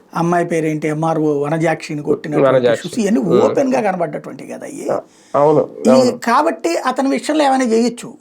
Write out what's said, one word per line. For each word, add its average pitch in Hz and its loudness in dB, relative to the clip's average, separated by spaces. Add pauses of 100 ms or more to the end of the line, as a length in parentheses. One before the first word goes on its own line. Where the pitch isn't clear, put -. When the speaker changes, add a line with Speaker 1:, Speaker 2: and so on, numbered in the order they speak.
(160)
Speaker 1:
అమ్మాయి 170 0
పేరేంటి, 160 -2
ఎంఆర్ఓ 156 0
వనజాక్షిని 156 -2
కొట్టినటువంటి 147 0
Speaker 2:
వనజాక్షి. 123 2
Speaker 1:
ఇష్యూస్ - -6
ఇవన్నీ 220 2
Speaker 2:
ఉమ్. 135 4
Speaker 1:
ఓపెన్ 262 2
గా 262 0
కనబడ్డటువంటి 160 -6
కదా 117 -14
ఇవి. - -10
Speaker 2:
ఆ, 117 -2 (340)
అవును, 143 4 (180)
Speaker 1:
ఈ 233 6
Speaker 2:
అవును. 254 4
Speaker 1:
కాబట్టి 311 0
అతని 262 -2
విషయంలో 294 0
ఏమైనా 269 2
చేయొచ్చు. 226 0